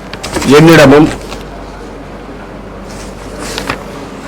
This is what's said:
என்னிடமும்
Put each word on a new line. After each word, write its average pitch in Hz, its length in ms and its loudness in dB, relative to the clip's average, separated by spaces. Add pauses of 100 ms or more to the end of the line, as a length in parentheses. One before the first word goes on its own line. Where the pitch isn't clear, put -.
(580)
என்னிடமும் 156 500 8 (3250)